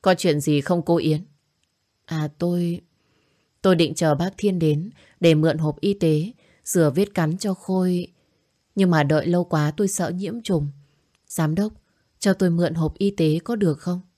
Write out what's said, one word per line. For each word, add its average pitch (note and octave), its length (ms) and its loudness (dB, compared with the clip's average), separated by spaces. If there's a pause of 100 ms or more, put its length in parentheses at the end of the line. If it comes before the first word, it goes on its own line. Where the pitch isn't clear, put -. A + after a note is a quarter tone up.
Có F#3 160 2
chuyện D3 240 0
gì D3 200 0
không F3 200 -2
cô E3+ 160 0
Yến? D#3 280 -2 (800)
À D#3 220 -6 (100)
tôi, F3 440 -2 (800)
tôi F#3 140 4
định D#3 200 0
chờ D#3 200 2
bác F3 220 -4
Thiên F#3+ 220 -2
đến D#3+ 300 0 (300)
để E3 160 6
mượn D#3 220 2
hộp D3+ 220 -4
y G3+ 140 -2
tế, E3 380 0 (320)
rửa D#3+ 320 2
vết G3+ 180 -2
cắn E3 240 -2
cho G3 160 -4
Khôi. F3+ 540 -2 (680)
Nhưng F#3+ 160 2
mà D#3 120 4
đợi D3+ 240 2
lâu F3 160 0
quá D#3 340 0
tôi G3+ 100 0
sợ F3 220 -4
nhiễm G3+ 320 -8
trùng. D#3+ 260 -2 (600)
Giám D#3 280 -2
đốc, G#3+ 180 -4 (460)
cho G3 140 2
tôi F#3 160 2
mượn E3+ 240 0
hộp D#3+ 240 -2
y G3 140 0
tế D#3+ 320 0
có A#3 120 -6
được F3 240 0
không? F3+ 220 -6 (160)